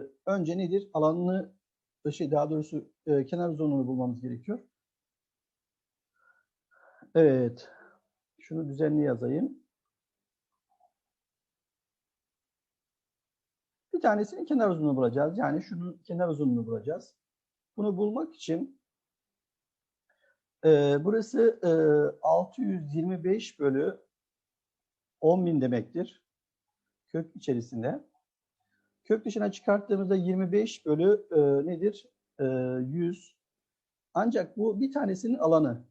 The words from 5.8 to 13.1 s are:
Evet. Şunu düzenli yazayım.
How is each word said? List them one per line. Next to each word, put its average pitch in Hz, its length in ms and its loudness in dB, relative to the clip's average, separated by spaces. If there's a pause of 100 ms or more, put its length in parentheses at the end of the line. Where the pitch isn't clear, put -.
Evet. 131 540 4 (680)
Şunu 160 300 -8
düzenli 151 340 0
yazayım. 135 560 -2 (4000)